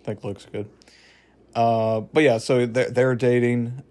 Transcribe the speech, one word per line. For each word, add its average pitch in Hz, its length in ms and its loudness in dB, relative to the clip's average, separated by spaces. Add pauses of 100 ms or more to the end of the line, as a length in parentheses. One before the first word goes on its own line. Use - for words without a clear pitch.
think 107 200 -10
looks 101 220 -12
good. 107 240 -12 (840)
Uh, 113 480 0
but 156 220 0
yeah, 120 140 4
so 123 280 0
they're, 120 240 -2
they're 127 260 2
dating. 120 760 0